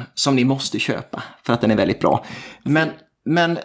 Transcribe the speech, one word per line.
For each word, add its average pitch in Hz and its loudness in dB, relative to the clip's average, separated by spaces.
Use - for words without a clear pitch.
som 139 2
ni 123 4
måste 135 0
köpa - -6
för 120 0
att 117 2
den 110 2
är 107 4
väldigt 98 2
bra. - 2
Men, 151 2
men 170 2